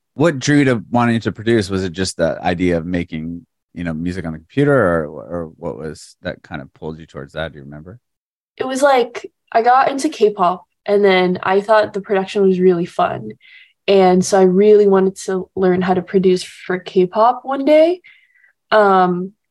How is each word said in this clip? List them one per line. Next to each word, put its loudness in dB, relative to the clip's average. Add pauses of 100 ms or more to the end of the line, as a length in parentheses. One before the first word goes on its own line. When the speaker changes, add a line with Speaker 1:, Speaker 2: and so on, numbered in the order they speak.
(160)
Speaker 1:
What 0
drew 0
you 4
to 0
wanting 0
to -4
produce? -2
Was -2
it -6
just -6
the -2
idea 0
of -6
making, -8 (280)
you -12
know, -6
music -8
on -8
the -14
computer, -2
or, 0
or -12 (100)
what -10
was -16
that -10
kind -14
of -20
pulled -14
you -20
towards -16
that? -8
Do -20
you -20
remember? -20 (580)
Speaker 2:
It -6
was, -6
like, 0 (200)
I 2
got 2
into -4
K-pop, 0 (220)
and 2
then 2
I 0
thought 2
the -6
production -2
was 4
really 2
fun. -4 (540)
And 4
so 2
I 6
really 6
wanted 2 (120)
to -6
learn 0
how 0
to 0
produce 0
for -10
K-pop 0
one -6
day. 4 (680)
Um, 2 (180)